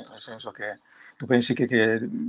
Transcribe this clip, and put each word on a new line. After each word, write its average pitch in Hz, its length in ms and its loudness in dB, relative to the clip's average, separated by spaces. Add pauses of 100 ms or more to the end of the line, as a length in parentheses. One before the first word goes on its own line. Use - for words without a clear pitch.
(120)
nel 110 100 -18
senso 113 300 -12
che 104 300 -10 (360)
tu 135 100 -10
pensi 123 280 4
che, 127 120 0
che 113 320 4 (300)